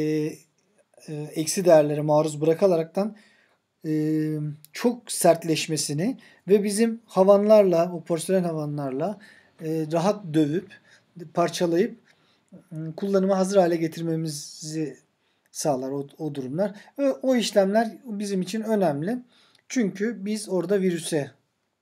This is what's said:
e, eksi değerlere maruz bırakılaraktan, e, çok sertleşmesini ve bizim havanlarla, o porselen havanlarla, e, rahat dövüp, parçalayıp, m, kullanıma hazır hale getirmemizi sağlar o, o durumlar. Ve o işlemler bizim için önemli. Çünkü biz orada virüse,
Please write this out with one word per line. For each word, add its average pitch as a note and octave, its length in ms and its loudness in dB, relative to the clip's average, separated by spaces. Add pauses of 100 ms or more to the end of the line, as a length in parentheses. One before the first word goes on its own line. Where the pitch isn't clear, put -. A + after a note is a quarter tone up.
(1080)
e, D#3 60 -10 (200)
eksi D#3+ 300 -4
değerlere D3+ 360 6
maruz D3+ 400 2
bırakılaraktan, E3 760 0 (680)
e, D#3 460 0 (400)
çok - 400 -4
sertleşmesini E3 1080 0 (300)
ve G3 160 6
bizim A3+ 400 0
havanlarla, G3 880 6
o E3 120 -10
porselen F3 400 -2
havanlarla, D3+ 720 -6 (460)
e, D#3+ 280 -4
rahat E3+ 420 -2
dövüp, D#3 360 0 (640)
parçalayıp, E3+ 640 0 (760)
m, D#3+ 260 -10
kullanıma G3 420 0
hazır F#3+ 180 0
hale E3+ 200 4
getirmemizi D#3+ 1200 -6 (540)
sağlar C3 400 -4
o, C#3 160 -6 (120)
o D#3 160 -6
durumlar. D3 400 -4 (240)
Ve C#4 140 2
o C4 240 0
işlemler G#3 680 2
bizim G3+ 380 -4
için G3+ 180 -6
önemli. G3+ 580 0 (500)
Çünkü G#3 560 -4
biz G#3 240 -6
orada F#3 320 0
virüse, E3 500 -2 (520)